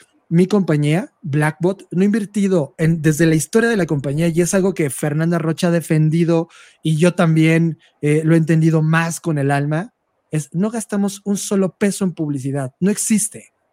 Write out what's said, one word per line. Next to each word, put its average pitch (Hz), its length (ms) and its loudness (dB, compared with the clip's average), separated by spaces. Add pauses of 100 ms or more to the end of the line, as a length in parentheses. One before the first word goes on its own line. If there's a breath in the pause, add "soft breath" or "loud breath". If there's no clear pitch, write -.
(300 soft breath)
Mi 175 160 4
compañía, 165 760 0
Blackbot, 156 680 -4
no 175 120 0
ha - 20 4
invertido 196 720 -2
en, 165 240 0
desde 151 240 2
la 160 100 4
historia 226 360 0
de 226 80 0
la 175 80 0
compañía, 147 420 -2
y 165 140 2
es 170 100 -2
algo 190 220 0
que 156 160 -2
Fernanda 160 480 -2
Rocha 160 300 -2
ha - 20 2
defendido, 165 800 2 (320 loud breath)
y 160 160 0
yo 170 160 2
también, 160 640 2 (240 soft breath)
eh, 147 240 2
lo 160 80 4
he - 20 6
entendido 160 460 2
más 160 380 0
con 160 180 -2
el 139 120 0
alma, 151 440 -2 (360)
es 156 220 -6
no 185 160 -2
gastamos 202 560 -4
un 202 140 -2
solo 196 400 -2
peso 202 260 -2
en 180 80 -2
publicidad. 139 680 -6
No 185 120 2
existe, - 640 -4 (180)